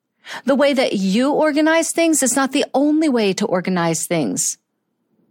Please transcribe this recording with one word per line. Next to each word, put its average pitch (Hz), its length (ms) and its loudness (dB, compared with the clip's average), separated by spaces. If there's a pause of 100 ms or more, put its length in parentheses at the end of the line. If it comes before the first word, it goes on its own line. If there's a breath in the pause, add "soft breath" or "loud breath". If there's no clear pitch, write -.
(440 loud breath)
The 269 120 2
way 285 160 2
that 254 220 0
you 214 380 0
organize 311 580 2
things 330 320 0
is 247 120 0
not 269 180 0
the 285 120 0 (100)
only 302 340 2
way 220 260 2
to 196 120 -2
organize 170 600 -2
things. 147 520 -4 (720)